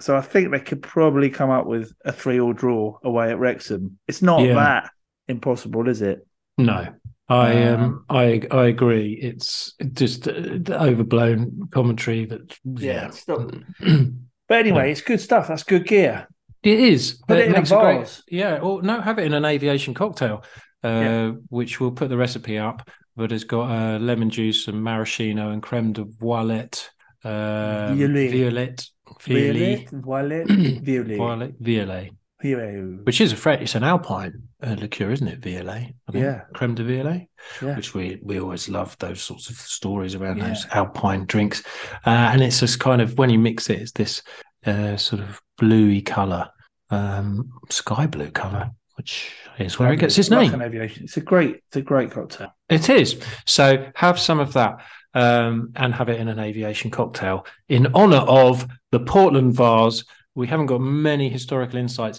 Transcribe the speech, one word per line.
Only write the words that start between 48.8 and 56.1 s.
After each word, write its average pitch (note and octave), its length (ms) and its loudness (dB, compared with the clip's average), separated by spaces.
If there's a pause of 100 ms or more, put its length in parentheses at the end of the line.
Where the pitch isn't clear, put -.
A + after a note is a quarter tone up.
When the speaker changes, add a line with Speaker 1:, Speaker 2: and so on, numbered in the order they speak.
Speaker 2:
which - 360 -12 (260)
is F#2 200 -6
where B2+ 100 4
it C#3+ 40 4
Speaker 1:
Lovely. D3+ 100 2
Speaker 2:
gets - 160 2
its G3+ 120 4
Speaker 1:
Like A3+ 200 6
Speaker 2:
name. C3 100 -4
Speaker 1:
an A#2+ 60 -6
aviation. A2+ 380 -10
It's - 120 -10
a D#3 60 -4
great, E3 340 2 (120)
it's - 80 -8
a C#3 60 -4
great C3+ 280 0
cocktail. - 440 -14 (140)
Speaker 2:
It D#3+ 220 2
is. A3+ 280 4 (280)
So C3+ 480 4
have F3 240 4
some D#3+ 220 0
of C#3 120 -2
that, A2 240 2 (380)
um, A#2 600 2
and B2 180 0
have A#2+ 160 -4